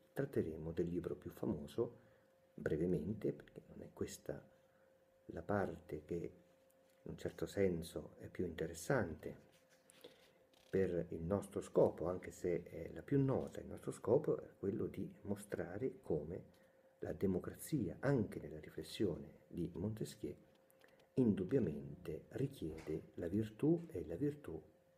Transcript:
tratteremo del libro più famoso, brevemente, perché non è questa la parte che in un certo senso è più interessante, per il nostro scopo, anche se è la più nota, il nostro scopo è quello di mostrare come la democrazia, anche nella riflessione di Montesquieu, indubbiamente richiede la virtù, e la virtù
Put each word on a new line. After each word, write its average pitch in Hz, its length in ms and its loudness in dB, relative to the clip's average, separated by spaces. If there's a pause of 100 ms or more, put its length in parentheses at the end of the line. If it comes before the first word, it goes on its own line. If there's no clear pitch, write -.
(120)
tratteremo 82 600 0
del 85 140 2
libro 85 280 -2
più - 160 -10
famoso, - 760 -2 (480)
brevemente, 90 800 2
perché - 360 -16
non - 140 -14
è - 100 -12
questa - 480 -6 (840)
la - 160 -8
parte 85 640 0
che 85 100 -4
in - 960 -10
un 82 60 -8
certo - 300 -4
senso 85 720 0
è - 100 -10
più - 160 -4
interessante, 82 1040 -2 (1200)
per 87 420 4
il 82 120 -4
nostro 95 380 0
scopo, - 480 4
anche 92 220 -4
se - 340 0
è 82 280 -8
la 80 100 -8
più 139 200 4
nota, 110 380 0
il 78 60 -12
nostro - 240 -8
scopo 139 480 4
è - 100 -12 (100)
quello 98 280 0
di 85 240 -6 (120)
mostrare 101 800 -4
come 82 540 -2 (440)
la 92 120 -2
democrazia, 92 880 0
anche 127 380 4
nella 76 220 -8
riflessione - 880 -4
di 85 240 -2
Montesquieu, 110 640 -4 (800)
indubbiamente 87 1160 2
richiede 80 840 -4
la 87 140 -4
virtù, 127 600 4
e 82 160 -4
la 82 100 -4
virtù 120 440 -4 (380)